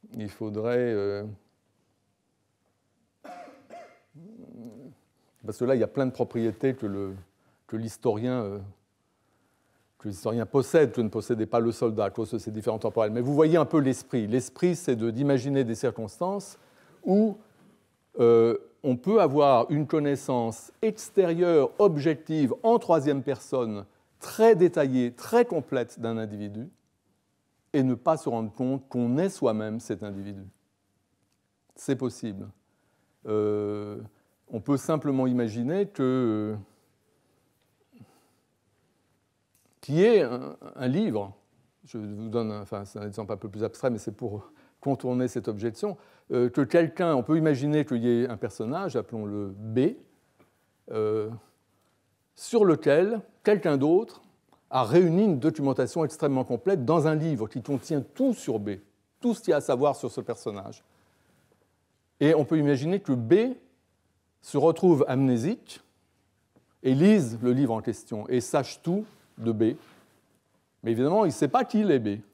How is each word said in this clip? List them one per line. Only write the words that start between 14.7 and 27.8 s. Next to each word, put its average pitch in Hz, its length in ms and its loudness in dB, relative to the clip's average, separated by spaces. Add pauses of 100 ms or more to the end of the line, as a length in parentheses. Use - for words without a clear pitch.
c'est 131 200 -2
de, 117 140 -2
d'imaginer 139 540 0
des 113 120 -2
circonstances 156 840 -6 (440)
où, 208 340 2 (840)
euh, 117 380 6 (260)
on 127 140 0
peut 196 240 2
avoir 139 500 4
une 147 160 -2
connaissance 135 960 -2
extérieure, 175 1000 2
objective, 156 720 2 (100)
en 226 160 4
troisième 143 440 2
personne, 117 640 -4 (340)
très 220 380 4
détaillée, 135 560 2
très 240 320 2
complète 135 560 -4
d'un 113 160 -4
individu, 104 500 -8 (1080)
et 143 60 2